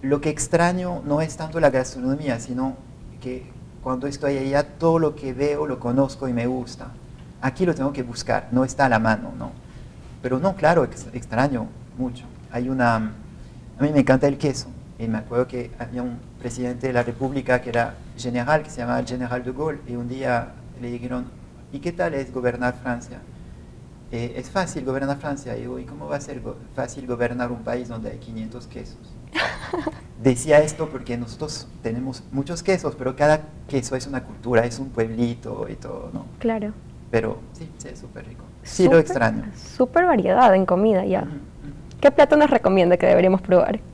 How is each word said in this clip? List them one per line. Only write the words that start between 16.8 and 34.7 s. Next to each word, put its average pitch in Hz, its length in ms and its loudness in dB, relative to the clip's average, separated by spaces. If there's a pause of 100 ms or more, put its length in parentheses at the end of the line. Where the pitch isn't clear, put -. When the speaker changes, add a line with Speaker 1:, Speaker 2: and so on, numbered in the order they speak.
Speaker 1:
de 127 60 -2
la 120 100 4
República 127 580 0
que - 80 -10
era 117 260 0 (220)
general, 123 460 0
que - 60 -14
se - 80 -14
llamaba 123 260 -2
General 123 400 -4
de 123 80 -6
Gaulle, 143 360 -4
y 120 80 -8
un 120 120 -6
día 127 460 -2 (280)
le 120 100 -8
dijeron, 123 340 -6 (460)
"¿Y 139 80 -8
qué 175 120 -6
tal 170 220 -2
es 135 200 -4
gobernar 123 480 0
Francia?". 120 380 -8 (920)
"Eh, 117 260 -6
es 127 120 -10
fácil 165 360 -2
gobernar 135 320 -2
Francia". 131 400 -6
Y 117 40 -8
digo, 123 180 -8
"¿Y 127 60 -12
cómo 147 220 -12
va 147 100 -4
a - 40 -6
ser 131 200 -12
go-, 113 140 -8 (200)
fácil 127 320 -8
gobernar 120 440 -2
un 113 120 -8
país 120 260 -4
donde 113 220 -8
hay 113 80 -12
quinientos 113 480 -12
quesos?". - 300 -14 (360)
<laughs> - 920 -6
Decía 135 360 6
esto 156 280 0
porque 123 300 -6
nosotros 120 500 -8 (140)
tenemos 123 500 -4
muchos 165 320 -4
quesos, 175 320 0
pero 131 220 -4
cada 151 240 6 (260)
queso 131 300 -2
es 127 100 -6
una 135 160 -4
cultura, 117 420 2
es 120 140 -6